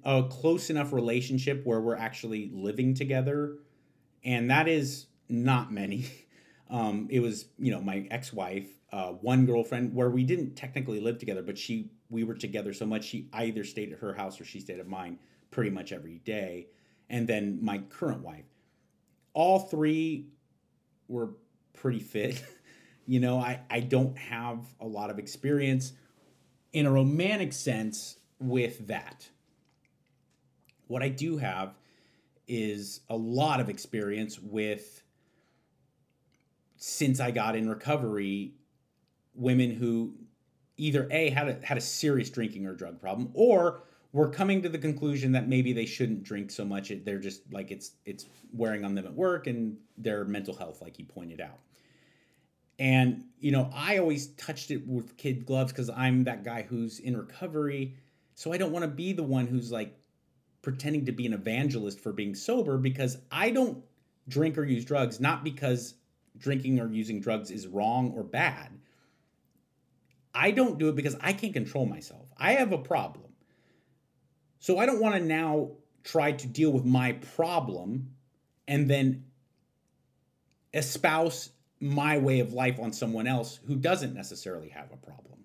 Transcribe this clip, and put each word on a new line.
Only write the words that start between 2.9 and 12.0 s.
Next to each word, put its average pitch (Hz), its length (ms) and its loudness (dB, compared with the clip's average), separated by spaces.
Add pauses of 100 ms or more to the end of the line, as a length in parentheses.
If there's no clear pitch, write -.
together, 139 640 0 (640)
and 120 280 2
that 156 160 6
is 147 400 0 (220)
not 120 420 2
many. 101 400 -4
<laughs> - 40 -18 (540)
Um, 107 400 -2
it 127 120 2
was, 113 240 -2 (120)
you 127 140 0
know, 95 80 -2
my 98 320 -4
ex-wife, 98 560 -6 (240)
uh, 92 200 -6
one 123 340 4
girlfriend 120 500 2
where 123 140 4
we 127 160 2
didn't 165 320 0
technically 131 420 -6
live 113 180 -2
together, 101 240 -6
but 98 160 -8
she, 110 340 -6 (180)